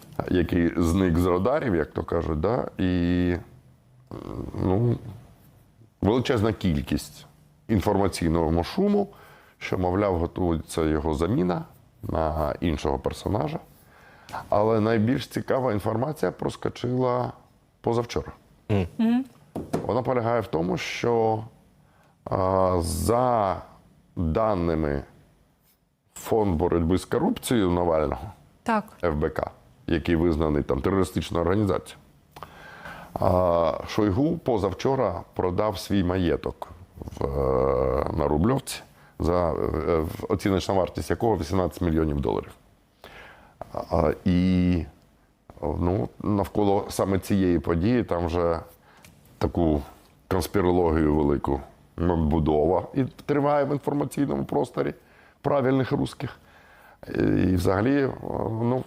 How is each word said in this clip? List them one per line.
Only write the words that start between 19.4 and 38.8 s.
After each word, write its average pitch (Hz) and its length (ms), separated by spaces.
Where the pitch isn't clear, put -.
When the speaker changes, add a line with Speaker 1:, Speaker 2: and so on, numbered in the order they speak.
Speaker 1:
Вона 117 160
полягає 120 400
в 101 60
тому, 170 300
що, 113 680
а, 95 560
за 98 720
даними 85 880
Фонд 104 420
боротьби 85 420
з - 80
корупцією - 640
Навального, 80 500
Speaker 3:
Так. 214 200
Speaker 1:
Ф 85 120
Б 78 140
К, - 220
який 85 280
визнаний 78 480
там 69 180
терористичною 85 640
організацією, 95 520
а, 85 600
Шойгу 117 500
позавчора 104 840
продав 98 460
свій 101 240
маєток 87 640
в, - 60
е, 67 800
на 76 100
Рубльовці, 95 540